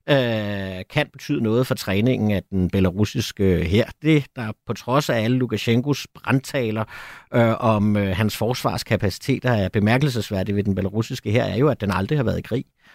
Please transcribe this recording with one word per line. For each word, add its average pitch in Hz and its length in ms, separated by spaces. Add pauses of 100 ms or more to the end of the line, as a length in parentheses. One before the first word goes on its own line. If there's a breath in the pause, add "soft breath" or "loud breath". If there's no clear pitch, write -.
øh, 104 800
kan 147 240
betyde - 300
noget 113 240
for 101 80
træningen 107 560
af 95 120
den 92 260
belarusiske 95 960
hær. 95 220 (160)
Det, 151 240 (100)
der 110 160 (160)
på 120 60
trods 127 360
af 117 140
alle 120 140
Lukasjenkos 123 760
brandtaler, 117 680 (500 loud breath)
øh, 117 260
om, 107 380
øh, 98 180
hans 107 220
forsvarskapaciteter 117 1120
er 101 180
bemærkelsesværdigt 107 880
ved 101 80
den 98 120
belarusiske 104 560
hær, 113 120
er 98 140
jo, 143 120
at 120 120
den 101 100
aldrig 98 260
har 139 60
været 92 160
i - 20
krig. - 240 (300 soft breath)